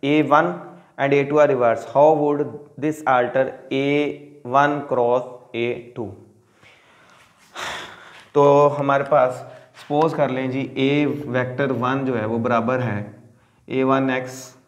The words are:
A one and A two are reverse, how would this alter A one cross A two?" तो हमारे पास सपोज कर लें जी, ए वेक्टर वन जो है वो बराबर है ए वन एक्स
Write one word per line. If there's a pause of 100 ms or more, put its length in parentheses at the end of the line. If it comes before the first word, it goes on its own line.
A (140)
one (500)
and
A
two
are
reverse,
how
would (380)
this
alter (280)
A (640)
one (100)
cross (280)
A (260)
two?" (2250)
तो (260)
हमारे
पास (320)
सपोज
कर
लें
जी, (180)
ए (240)
वेक्टर
वन
जो
है
वो
बराबर
है (540)
ए
वन
एक्स (120)